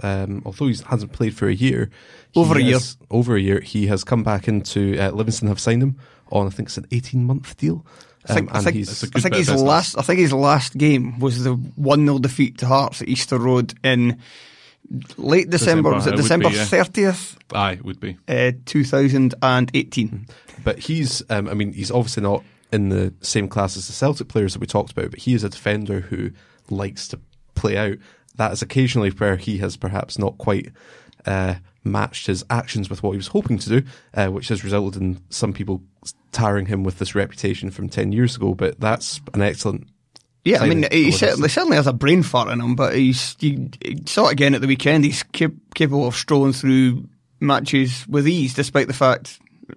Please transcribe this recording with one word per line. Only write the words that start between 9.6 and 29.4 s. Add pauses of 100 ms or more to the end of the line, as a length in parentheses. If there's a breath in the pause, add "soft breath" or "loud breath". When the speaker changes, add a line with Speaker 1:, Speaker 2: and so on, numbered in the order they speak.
Speaker 2:
last,
I
think
his
last
game
was
the
one
nil
defeat
to
Hearts
at
Easter
Road (120)
in (960 loud breath)
late
December.
Speaker 3:
December,
Speaker 2:
Was
it
Speaker 3:
it
would
Speaker 2:
December
Speaker 3:
be,
yeah.
Speaker 2:
thirtieth? (160)
Speaker 3:
Aye,
it
would
be. (100)
Speaker 2:
Uh, (140)
two
thousand
and
eighteen. (360 loud breath)
Speaker 1:
But
he's,
um,
I
mean,
he's
obviously
not (280 soft breath)
in
the (100)
same
class
as
the
Celtic
players
that
we
talked
about,
but
he
is
a
defender
who (380 soft breath)
likes
to (360)
play
out. (380 soft breath)
That
is
occasionally
where
he